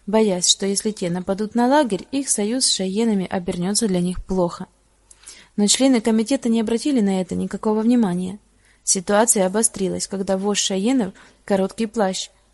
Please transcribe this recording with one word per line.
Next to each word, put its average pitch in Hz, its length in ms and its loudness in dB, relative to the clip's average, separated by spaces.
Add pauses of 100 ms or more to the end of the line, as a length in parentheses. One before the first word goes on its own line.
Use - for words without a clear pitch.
боясь, 202 420 2
что - 200 2
если 202 240 -2
те 196 180 -4
нападут 196 460 -4
на 240 120 2
лагерь, 254 440 2
их 269 180 -4
союз 226 360 -2
с - 100 2
шайенами 196 500 0
обернется 190 600 -2
для 185 140 0
них 180 220 -4
плохо. 185 440 -2 (920)
Но 202 100 4
члены 262 320 4
комитета 226 500 0
не 226 120 2
обратили 233 400 0
на 196 200 2
это 180 140 -6
никакого 208 460 -2
внимания. 208 580 0 (460)
Ситуация 202 600 2
обострилась, 185 640 -2
когда 190 300 -2
вождь 196 260 -2
шайенов, 208 500 0 (300)
Короткий 196 440 0
Плащ, 196 420 -4 (240)